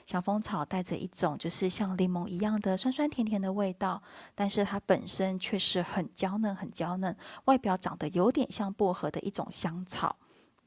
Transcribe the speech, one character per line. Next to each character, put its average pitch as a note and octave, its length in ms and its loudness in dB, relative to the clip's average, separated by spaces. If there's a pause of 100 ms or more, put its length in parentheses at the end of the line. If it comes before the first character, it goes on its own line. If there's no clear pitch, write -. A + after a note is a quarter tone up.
香 F3+ 160 0
蜂 G#3 180 2
草 F3 240 -2
带 F#3 180 -2
着 F3 140 -2
一 - 120 -4
种 E3 280 0
就 - 140 -4
是 F#3 200 0
像 F#3 260 0
柠 F#3 120 4
檬 F3+ 200 -2
一 F3+ 100 -4
样 G#3+ 220 0
的 F#3+ 160 2
酸 C4 160 0
酸 D4+ 180 0
甜 A#3 160 0
甜 G#3+ 140 0
的 F#3+ 120 0
味 G3 200 0
道， F#3 300 -2 (340)
但 G3+ 120 2
是 G3+ 140 2
它 G3+ 160 0
本 F3 300 2
身 F#3+ 300 0
却 F#3+ 200 -2
是 F3+ 240 2
很 E3+ 320 -2
娇 G3 240 -2
嫩、 G#3+ 160 0
很 - 160 -8
娇 F3 280 -2
嫩， F#3+ 180 -2 (300)
外 C4 120 8
表 F#3+ 180 2
长 - 200 -2
得 A#3 140 -2
有 F3+ 200 6
点 C4 220 2
像 G3 200 -2
薄 F#3+ 200 4
荷 D#3 180 -2
的 - 100 -4
一 G3+ 100 -4
种 - 200 -4
香 F3 360 -4
草。 - 320 -2 (480)